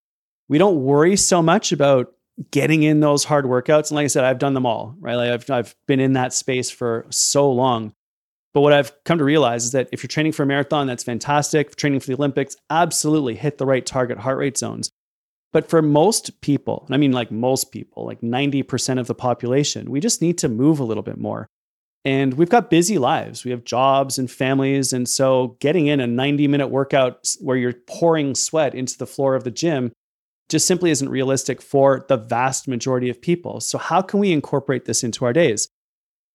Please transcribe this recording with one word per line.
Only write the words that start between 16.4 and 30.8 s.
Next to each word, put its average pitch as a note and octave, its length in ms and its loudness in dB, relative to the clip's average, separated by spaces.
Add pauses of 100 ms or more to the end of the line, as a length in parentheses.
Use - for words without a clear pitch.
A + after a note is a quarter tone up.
people, B2+ 460 -2
and C3 80 -4
I - 20 2
mean, C#3+ 140 4
like, B2 180 -2
most B2 440 -2
people, A2 320 -14
like, A2+ 180 -12
ninety C3 400 -2
percent B2+ 380 -4
of A#2 60 -8
the B2 60 -4
population, B2 800 -2
we C#3 80 -4
just A3 220 -2
need E3+ 180 0
to D3+ 100 -2
move C#3 300 2
a C3 60 -4
little G#2 180 -4
bit A2 140 -10
more. A2 300 -8 (580)
And C3+ 300 0
we've E3+ 140 2
got A#3 200 4
busy F3 280 4
lives. A#2+ 460 -2
We B2 80 -6
have A#2+ 140 -8
jobs C3+ 520 2
and B2+ 140 -4
families. C3+ 640 0
And B2 140 -2
so C3 520 0
getting D3+ 280 2
in D3 120 2
a B2 80 0
ninety-minute C#3+ 640 0
workout C3+ 560 0
s-, - 160 -4
where C3 160 0
you're B2 160 -2
pouring D#3 600 0
sweat D3 400 -2
into B2+ 240 -8
the C3 80 -8
floor C3+ 300 -2
of A#2 80 -4
the B2 80 -6
gym C3 400 -2 (560)
just - 200 0
simply F3+ 240 2